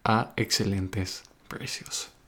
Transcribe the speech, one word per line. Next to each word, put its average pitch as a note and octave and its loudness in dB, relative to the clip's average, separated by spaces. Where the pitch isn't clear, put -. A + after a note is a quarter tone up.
a - 4
excelentes G2 0
precios. - -8